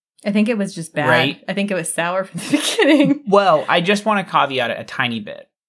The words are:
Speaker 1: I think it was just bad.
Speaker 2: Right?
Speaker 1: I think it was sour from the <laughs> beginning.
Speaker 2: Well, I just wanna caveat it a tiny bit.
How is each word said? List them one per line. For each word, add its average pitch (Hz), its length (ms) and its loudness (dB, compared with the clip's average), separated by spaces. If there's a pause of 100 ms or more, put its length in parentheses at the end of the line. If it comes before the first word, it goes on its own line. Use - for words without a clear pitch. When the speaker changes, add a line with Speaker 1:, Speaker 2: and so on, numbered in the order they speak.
(240)
Speaker 1:
I 208 80 -2
think 214 160 2
it 233 100 -2
was 196 160 -4
just 165 180 -12
bad. 147 160 -2
Speaker 2:
Right? - 380 0
Speaker 1:
I 185 80 -6
think 196 160 -4
it 196 40 -4
was 170 180 -6
sour 180 320 -4
from 170 160 -14
the - 100 -10
<laughs> - 280 0
beginning. 294 500 4
Speaker 2:
Well, 185 400 4
I 170 120 2
just 202 240 0
wanna 208 200 0
caveat 139 480 0
it - 80 -8
a 113 40 -10
tiny 120 360 -4
bit. 90 280 -14 (200)